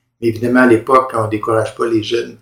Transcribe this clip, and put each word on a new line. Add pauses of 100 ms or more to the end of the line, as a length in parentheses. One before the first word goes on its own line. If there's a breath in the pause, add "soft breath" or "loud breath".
(200)
Mais
évidemment,
à
l'époque,
on
décourage
pas
les
jeunes